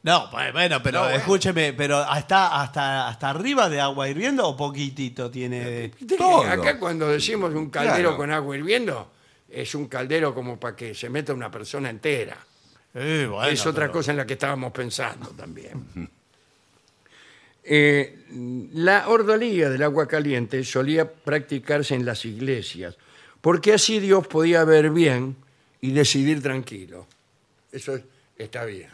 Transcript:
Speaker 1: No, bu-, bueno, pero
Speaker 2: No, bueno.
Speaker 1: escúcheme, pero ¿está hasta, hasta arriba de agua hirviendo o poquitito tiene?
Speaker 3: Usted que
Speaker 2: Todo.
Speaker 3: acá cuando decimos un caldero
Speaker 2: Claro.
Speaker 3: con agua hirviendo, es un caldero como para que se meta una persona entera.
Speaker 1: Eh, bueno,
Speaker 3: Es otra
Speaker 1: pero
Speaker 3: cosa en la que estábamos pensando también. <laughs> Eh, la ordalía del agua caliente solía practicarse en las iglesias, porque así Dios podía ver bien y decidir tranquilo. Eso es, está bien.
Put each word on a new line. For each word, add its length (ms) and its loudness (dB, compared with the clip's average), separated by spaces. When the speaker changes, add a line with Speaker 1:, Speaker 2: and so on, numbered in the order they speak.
Speaker 1:
No, 280 2
bu-, 220 -6
bueno, 300 0
pero 180 0
Speaker 2:
No, 40 2
bueno. 140 2
Speaker 1:
escúcheme, 560 0
pero 260 0
¿está 480 2
hasta, 460 -2
hasta 200 -6
arriba 400 2
de 140 0
agua 260 -2
hirviendo 400 0
o 80 -4
poquitito 760 -6
tiene? 640 -6
Speaker 3:
Usted 140 -18
que 100 0
Speaker 2:
Todo. 260 6
Speaker 3:
acá 360 0
cuando 300 -2
decimos 460 0
un 140 -4
caldero 280 0
Speaker 2:
Claro. 60 -4
Speaker 3:
con 140 -4
agua 260 -4
hirviendo, 560 -2
es 260 -10
un 140 -6
caldero 460 -2
como 240 -8
para 160 -8
que 200 -12
se 160 -10
meta 240 -4
una 160 -8
persona 400 -8
entera. 460 -4
Speaker 1:
Eh, 360 -2
bueno, 200 -2
Speaker 3:
Es 160 0
otra 180 0
Speaker 1:
pero 80 -4
Speaker 3:
cosa 200 -2
en 40 0
la 100 -4
que 80 -8
estábamos 380 -4
pensando 580 -6
también. 540 -16
<laughs> 260 -14
Eh, 600 4
la 360 4
ordalía 600 4
del 140 0
agua 260 2
caliente 560 -2
solía 460 0
practicarse 840 -2
en 120 -2
las 180 -6
iglesias, 720 -6
porque 340 4
así 260 4
Dios 260 4
podía 380 4
ver 260 8
bien 460 2
y 120 -2
decidir 500 2
tranquilo. 640 -8
Eso 260 -8
es, 60 -10
está 260 -10
bien. 300 -12